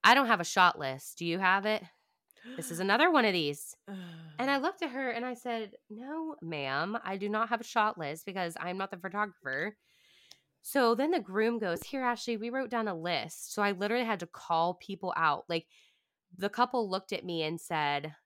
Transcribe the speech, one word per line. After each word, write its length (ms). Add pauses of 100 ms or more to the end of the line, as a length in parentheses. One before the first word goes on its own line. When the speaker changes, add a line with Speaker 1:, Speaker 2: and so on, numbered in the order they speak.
Speaker 1:
"I 120
don't 120
have 140
a 40
shot 340
list. 400
Do 60
you 140
have 260
it?" 180 (720)
This 140
is 80
Speaker 2:
<gasps> 0
Speaker 1:
another 320
one 140
of 80
these. 420 (120)
Speaker 2:
Ugh. 80 (440)
Speaker 1:
And 120
I 60
looked 260
at 80
her, 200
and 140
I 100
said, 400 (140)
"No, 520
ma'am, 640
I 140
do 120
not 200
have 120
a 40
shot 340
list 260
because 340
I'm 180
not 140
the 80
photographer." 760 (840)
So 320
then 160
the 100
groom 380
goes, 240
"Here, 200
Ashley, 340
we 140
wrote 200
down 180
a 60
list." 580
So 100
I 100
literally 320
had 160
to 60
call 480
people 420
out. 320
Like, 180 (680)
the 120
couple 400
looked 240
at 120
me 180
and 180
said 540 (100)